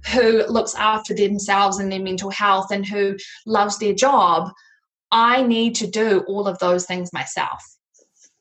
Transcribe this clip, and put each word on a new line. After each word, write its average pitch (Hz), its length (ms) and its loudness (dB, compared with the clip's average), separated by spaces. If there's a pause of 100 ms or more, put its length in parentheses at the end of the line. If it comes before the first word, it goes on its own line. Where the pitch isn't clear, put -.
(120)
who 226 360 4
looks 220 260 -2
after 214 400 -2
themselves 196 640 0
and 196 140 -4
their 190 100 -4
mental 190 300 -6
health 190 400 0
and 196 140 -4
who 202 300 -2 (300)
loves 208 320 0
their 208 160 0
job, 190 560 4 (640)
I 240 320 4
need 233 320 2
to 214 120 -4
do 208 400 0
all 202 200 -4
of 185 100 -2
those 180 300 0
things 180 260 -6
myself. - 500 -6 (760)